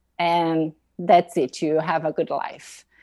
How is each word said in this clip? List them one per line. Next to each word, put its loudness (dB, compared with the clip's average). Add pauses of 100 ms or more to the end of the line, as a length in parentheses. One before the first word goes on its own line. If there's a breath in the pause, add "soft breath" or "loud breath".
(200)
and 0 (260)
that's 4
it. -2
You 0
have -2
a -2
good -4
life." -10 (180 soft breath)